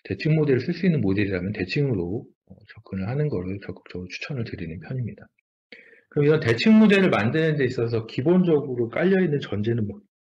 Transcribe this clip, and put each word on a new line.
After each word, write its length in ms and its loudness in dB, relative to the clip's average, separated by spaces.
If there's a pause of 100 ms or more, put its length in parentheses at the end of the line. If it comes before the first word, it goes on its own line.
대칭 300 0
모델을 260 2
쓸 120 -4
수 120 -4
있는 160 2
모델이라면 520 -2
대칭으로, 720 -2 (220)
어, 80 -20 (200)
접근을 340 -8
하는 200 -2
거를 360 -6
적극적으로 440 -12
추천을 360 -8
드리는 360 -10
편입니다. 460 -10 (840)
그럼 160 2
이런 160 4
대칭 380 4
모델을 300 6
만드는 480 0
데 80 2
있어서 420 -2
기본적으로 840 0
깔려있는 520 0
전제는 460 -2
뭐-, 140 -12 (240)